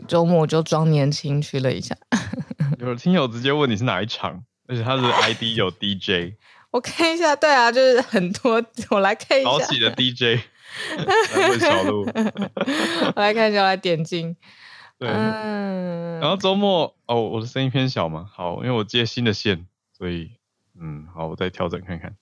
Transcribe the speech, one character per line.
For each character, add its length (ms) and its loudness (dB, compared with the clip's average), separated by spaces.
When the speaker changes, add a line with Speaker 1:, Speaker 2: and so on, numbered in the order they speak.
Speaker 1:
周 160 2
末 220 4
就 160 2
装 300 0
年 200 4
轻 300 -2
去 200 -4
了 120 0
一 80 -6
下。 140 -8
<laughs> 400 -4
Speaker 2:
有 160 -4
听 200 0
友 140 4
直 140 -6
接 100 2
问 160 2
你 80 2
是 100 0
哪 180 2
一 20 -4
场， 380 -8
而 80 -6
且 80 -2
他 120 0
的 140 2
I 240 2
D 220 -4
有 160 0
D 240 -4
J。 400 -2
Speaker 1:
<laughs> 160 -20
我 100 -2
看 320 0
一 60 -2
下， 180 4
对 160 4
啊， 200 6
就 100 4
是 200 6
很 320 0
多， 300 2
我 80 4
来 160 4
看 260 2
一 20 4
下。 60 2
Speaker 2:
早 120 2
起 180 -2
的 100 4
D 240 0
J。 300 2
<laughs> 240 -10
来 140 4
问 100 2
小 240 4
鹿。 240 0
Speaker 1:
<laughs> 1080 -2
我 80 -2
来 120 4
看 180 2
一 20 0
下， 60 2
我 60 4
来 100 2
点 300 0
进。 320 -6
Speaker 2:
对。 120 -4
Speaker 1:
嗯。 1120 -4
Speaker 2:
然 80 0
后 80 0
周 180 2
末， 400 0
哦， 160 0
我 180 -4
的 40 -6
声 160 -4
音 80 0
偏 200 0
小 180 -2
嘛， 260 -8
好， 300 -6
因 60 -4
为 20 0
我 100 0
接 240 -2
新 200 -4
的 80 2
线， 320 -2
所 120 -8
以， 220 -8
嗯， 340 -12
好， 140 -8
我 80 -10
再 140 -4
调 180 -4
整 180 -8
看 140 -10
看。 220 -14